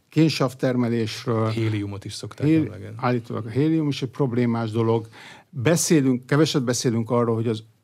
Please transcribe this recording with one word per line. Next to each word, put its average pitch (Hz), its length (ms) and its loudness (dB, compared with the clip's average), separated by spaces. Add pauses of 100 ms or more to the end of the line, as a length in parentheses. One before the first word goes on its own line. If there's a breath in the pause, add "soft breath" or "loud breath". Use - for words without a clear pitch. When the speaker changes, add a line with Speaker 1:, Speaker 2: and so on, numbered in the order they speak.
Speaker 1:
kénsav 151 460 2
termelésről. 117 920 0
Speaker 2:
Héliumot 110 560 -4
is 107 80 -10
szokták 131 340 -6
Speaker 1:
Hél-, 156 180 4
Speaker 2:
emlegetni. 104 320 -12
Speaker 1:
állítólag 117 480 -4
a 113 40 -10
hélium 151 380 0
is 139 140 -4
egy 127 80 -4
problémás 117 600 0
dolog. 113 360 0 (420 loud breath)
Beszélünk, 135 760 2
keveset 147 380 2
beszélünk 117 460 0
arról, 120 260 2
hogy 113 120 -2
az 110 160 -2 (200)